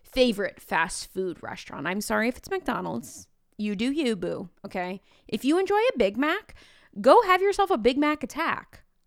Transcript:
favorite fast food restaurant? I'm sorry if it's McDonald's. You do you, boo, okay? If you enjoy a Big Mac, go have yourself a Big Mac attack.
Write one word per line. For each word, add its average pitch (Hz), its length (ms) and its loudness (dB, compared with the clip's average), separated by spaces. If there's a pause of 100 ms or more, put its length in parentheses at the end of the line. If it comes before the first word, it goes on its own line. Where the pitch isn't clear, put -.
favorite 202 580 2
fast - 520 -4
food 185 300 -6
restaurant? - 440 -10
I'm 185 140 -2
sorry 220 280 0
if 254 100 -4
it's - 120 -18
McDonald's. 233 800 -6 (300)
You 208 180 -4
do 240 160 -2
you, 262 240 0
boo, 170 320 -8 (160)
okay? 190 360 -8 (280)
If - 160 -6
you 302 140 2
enjoy 392 200 2
a 453 200 2
Big 202 180 2
Mac, 311 380 -4 (460)
go 277 220 8
have 370 200 2
yourself 392 280 2
a - 80 2
Big 240 200 2
Mac 294 260 0
attack. - 580 -6 (240)